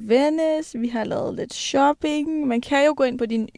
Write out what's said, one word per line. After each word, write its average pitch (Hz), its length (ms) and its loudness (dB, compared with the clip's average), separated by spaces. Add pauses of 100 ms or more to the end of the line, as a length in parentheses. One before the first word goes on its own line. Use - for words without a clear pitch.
Venice. 302 760 2
Vi 233 100 -2
har 233 160 -4
lavet - 300 -4
lidt - 200 -8
shopping. 294 920 0
Man 240 140 0
kan 277 260 2
jo 302 100 4
gå 277 80 2
ind 254 140 -2
på 240 80 -4
din 220 320 -2